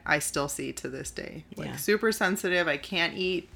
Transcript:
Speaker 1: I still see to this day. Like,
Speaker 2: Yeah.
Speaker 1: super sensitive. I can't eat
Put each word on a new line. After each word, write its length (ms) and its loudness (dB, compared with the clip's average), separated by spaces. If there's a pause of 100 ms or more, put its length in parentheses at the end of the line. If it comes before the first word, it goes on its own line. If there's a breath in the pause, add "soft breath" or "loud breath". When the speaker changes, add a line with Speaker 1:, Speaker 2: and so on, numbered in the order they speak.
Speaker 1:
I 140 4
still 280 0
see 240 -4 (100)
to 60 -6
this 240 -8
day. 320 -10 (140)
Like, 140 -6
Speaker 2:
Yeah. 40 -8
Speaker 1:
super 380 4
sensitive. 560 2
I 80 2
can't 400 -2
eat 380 -2